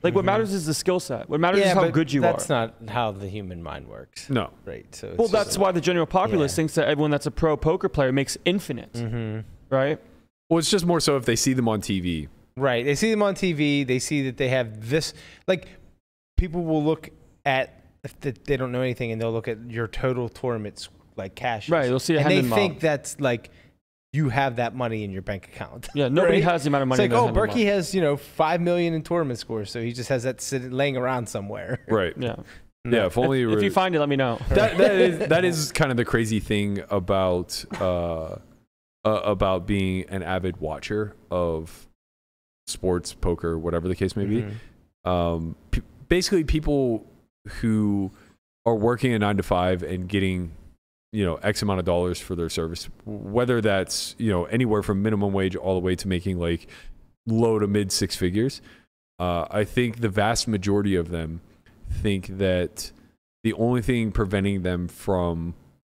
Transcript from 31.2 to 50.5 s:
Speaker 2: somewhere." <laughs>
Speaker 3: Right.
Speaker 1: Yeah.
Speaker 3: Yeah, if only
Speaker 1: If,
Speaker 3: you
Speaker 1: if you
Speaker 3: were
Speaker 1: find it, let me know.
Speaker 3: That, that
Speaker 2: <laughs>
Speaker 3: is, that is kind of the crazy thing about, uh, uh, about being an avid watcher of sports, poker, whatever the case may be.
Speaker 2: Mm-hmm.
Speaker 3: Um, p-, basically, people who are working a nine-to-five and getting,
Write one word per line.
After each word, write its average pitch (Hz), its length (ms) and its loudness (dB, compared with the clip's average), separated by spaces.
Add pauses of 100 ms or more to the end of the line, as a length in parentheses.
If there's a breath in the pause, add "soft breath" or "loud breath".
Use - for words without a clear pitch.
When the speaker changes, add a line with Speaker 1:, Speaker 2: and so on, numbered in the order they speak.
Speaker 2:
somewhere." 104 560 -8
<laughs> - 40 -16
Speaker 3:
Right. 95 300 2
Speaker 1:
Yeah. 123 180 -4 (540 loud breath)
Speaker 3:
Yeah, 113 160 4
if - 100 -2
only 131 220 2
Speaker 1:
If, 123 40 2
Speaker 3:
you 113 140 2
Speaker 1:
if 104 60 2
you 190 60 2
Speaker 3:
were 190 60 0
Speaker 1:
find 185 200 2
it, 151 60 2
let 147 80 0
me 143 80 2
know. 123 320 0
Speaker 3:
That, 208 300 4
that 202 140 8
Speaker 2:
<laughs> 196 40 2
Speaker 3:
is, 180 220 4 (100)
that 170 160 4
is 156 260 0
kind 143 220 2
of 120 40 0
the 120 80 2
crazy 113 360 2
thing 101 500 0
about, 92 720 0 (160)
uh, 85 560 -2 (680)
uh, 107 200 2
about 95 420 0
being 95 420 0
an 95 140 -6
avid 90 360 -4
watcher 101 560 -6 (160)
of 82 560 -4 (800)
sports, 90 480 -2
poker, 85 440 -2
whatever 85 300 -2
the 90 80 0
case 92 200 -2
may 101 80 -2
be. 107 180 -2
Speaker 2:
Mm-hmm. - 680 -12
Speaker 3:
Um, 85 460 0 (140)
p-, - 120 0 (260)
basically, 175 360 2
people 139 600 0 (540)
who 104 500 2 (560 soft breath)
are 117 100 2
working 120 360 2
a 113 60 2
nine-to-five 92 640 2
and 90 260 -6
getting, 92 440 0 (600)